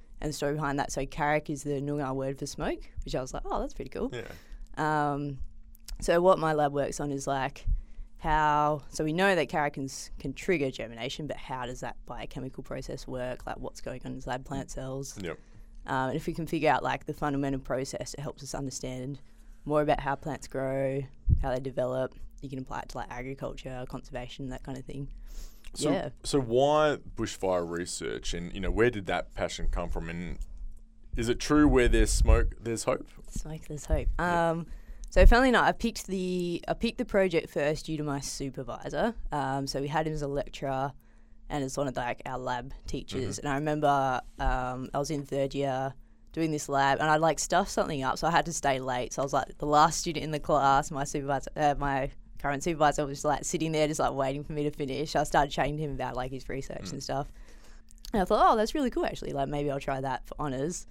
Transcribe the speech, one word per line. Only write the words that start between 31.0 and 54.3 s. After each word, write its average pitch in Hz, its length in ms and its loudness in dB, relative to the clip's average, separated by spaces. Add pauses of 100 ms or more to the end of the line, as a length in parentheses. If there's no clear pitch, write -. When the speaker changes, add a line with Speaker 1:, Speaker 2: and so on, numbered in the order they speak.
Speaker 2:
is 120 140 2
it 113 100 2
true 151 260 8
where 123 220 8
there's 113 220 6
smoke, 113 500 6
there's 113 240 -2
hope? - 240 0 (220)
Speaker 1:
Smoke, 156 380 -6
there's 147 180 -8
hope. 147 220 4 (100)
Speaker 2:
Yeah. 170 320 4
Speaker 1:
Um, 165 160 -2 (420)
so - 160 8
funnily 254 240 12
enough, 196 160 8
I 170 80 6
picked - 360 -2
the, 180 600 -2
I 165 60 0
picked 226 240 0
the 233 80 -2
project 190 420 4
first 151 380 0
due 160 100 -4
to 151 60 -4
my 143 180 -2
supervisor. 139 920 -4 (160)
Um, 139 360 -2
so 135 140 -4
we 143 80 -2
had 160 180 0
him 156 60 -2
as 151 80 -4
a 143 80 -4
lecturer 139 640 -4 (560)
and 147 160 -4
as 131 140 -4
one 139 100 0
of, 127 80 -6
like, 123 300 -4
our 127 120 -6
lab 127 360 -6 (120)
teachers. - 520 -6
Speaker 2:
Mm-hmm. - 80 -8
Speaker 1:
And 143 80 0
I - 20 0
remember, 143 640 2 (200)
um, 127 520 -2
I 135 60 -2
was 147 120 -2
in 143 140 -4
third 139 300 -2
year 135 400 -2 (380)
doing 160 180 0
this 151 180 -4
lab, 139 320 4
and 156 80 4
I'd, 156 140 6
like, 160 160 4
stuffed 185 320 2
something 156 320 0
up, 131 160 0
so 160 80 -2
I 160 40 4
had 151 140 4
to 170 80 -4
stay 135 260 0
late. 127 360 -4
So 127 80 -2
I - 20 2
was, 135 80 -4
like, - 240 -2
the 147 100 -4
last 151 340 6
student 170 220 -4
in 156 100 -4
the 147 80 -2
class. 139 500 4
My 143 140 -4
supervisor, 139 520 -4
uh, 147 220 4
my 135 320 0 (320)
current 143 220 -2
supervisor 151 420 2
was, 139 180 -8
like, 147 200 0
sitting 160 280 -2
there 151 160 4
just, 156 120 -2
like, 131 120 2
waiting 135 320 -2